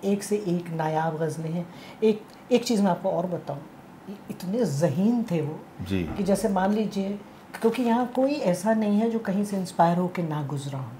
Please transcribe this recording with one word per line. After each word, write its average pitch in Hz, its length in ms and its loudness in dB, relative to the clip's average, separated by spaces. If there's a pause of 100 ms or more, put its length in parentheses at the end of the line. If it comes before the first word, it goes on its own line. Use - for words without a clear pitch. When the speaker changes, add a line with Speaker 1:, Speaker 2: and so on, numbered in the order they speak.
Speaker 1:
एक 202 180 0
से 208 140 0
एक 175 280 -2 (120)
नायाब 156 420 0
गज़लें 160 320 -2
हैं। 170 160 -4 (360)
एक, 220 200 4 (300)
एक 240 120 4
चीज़ 208 180 2
मैं 190 80 6
आपको 180 200 0
और 170 160 0
बताऊं, 151 320 -6 (500)
इ-, 196 220 -14
इतने 208 340 -2
ज़हीन 170 580 2
थे 170 180 0
वो 151 200 -4 (280)
Speaker 2:
जी। 92 140 2
Speaker 1:
कि 82 200 -4
जैसे 196 260 2
मान 190 240 2
लीजिए, 202 460 -2 (420)
क्योंकि 226 220 2
यहाँ 240 320 2
कोई 269 180 2
ऐसा 220 420 0
नहीं 208 240 2
है 226 120 2
जो 226 80 -2
कहीं 202 260 0
से 202 120 -4
inspire 175 420 2
होके 180 240 0
ना 151 240 -2
गुजरा 139 320 -6
हो। 127 80 -6 (140)